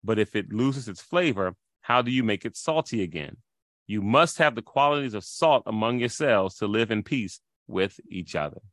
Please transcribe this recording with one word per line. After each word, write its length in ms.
but 160
if 160
it 180
loses 360
its 120
flavor, 540
how 200
do 80
you 140
make 200
it 120
salty 460
again? 340
You 160
must 360
have 180
the 60
qualities 520
of 80
salt 440
among 340
yourselves 560
to 100
live 240
in 140
peace 360
with 400
each 260
other. 260